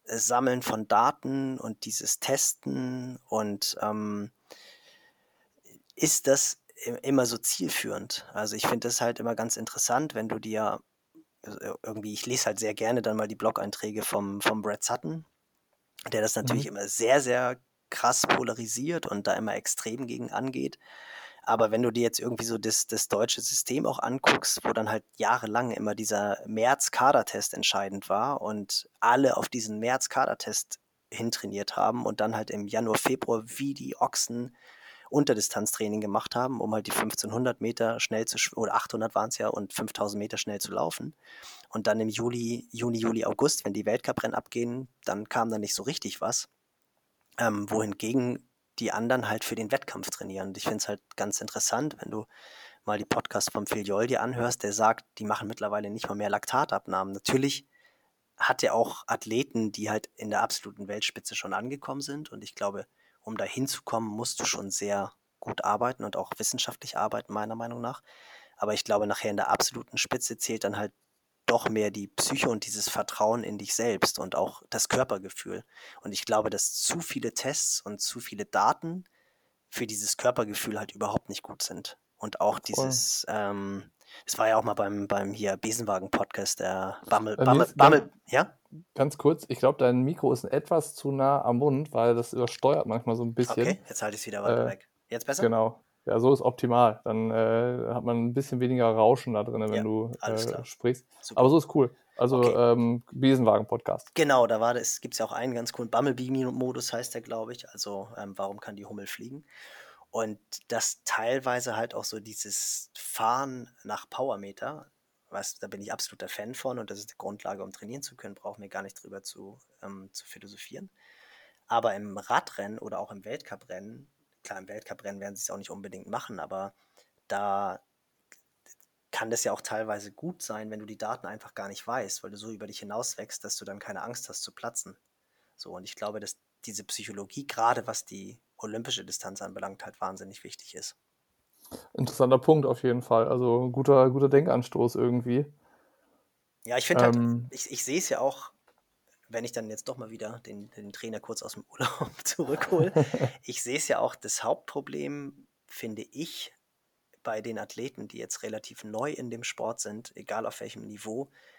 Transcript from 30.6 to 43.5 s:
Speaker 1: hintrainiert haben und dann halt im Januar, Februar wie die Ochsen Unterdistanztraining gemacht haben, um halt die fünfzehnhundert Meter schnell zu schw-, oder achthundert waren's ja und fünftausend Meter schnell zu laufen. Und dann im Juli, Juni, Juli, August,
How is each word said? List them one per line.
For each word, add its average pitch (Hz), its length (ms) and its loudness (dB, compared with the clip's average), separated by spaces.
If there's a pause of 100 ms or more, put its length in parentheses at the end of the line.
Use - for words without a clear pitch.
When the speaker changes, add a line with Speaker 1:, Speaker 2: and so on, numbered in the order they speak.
Speaker 1:
hintrainiert 101 640 -4
haben 117 300 2
und 107 140 -2
dann 110 160 2
halt 110 160 -4
im 104 160 -6
Januar, 110 300 0
Februar 123 500 0
wie 139 260 -4
die 131 240 -8
Ochsen 120 580 -2 (540)
Unterdistanztraining 107 920 2
gemacht 104 340 -2
haben, 123 260 0
um 107 120 0
halt 107 140 -2
die - 40 -4
fünfzehnhundert 113 720 -2
Meter 113 380 0
schnell 113 260 0
zu - 120 -4
schw-, - 180 -2
oder 110 200 0
achthundert 110 400 0
waren's 107 220 0
ja 107 100 0
und 107 260 -4
fünftausend 104 460 -2
Meter 101 180 -4
schnell 104 240 -4
zu - 100 -6
laufen. 95 440 -2 (540)
Und 110 180 -4
dann 110 120 4
im 107 100 2
Juli, 117 640 -2
Juni, 117 280 0
Juli, 110 260 2
August, - 400 2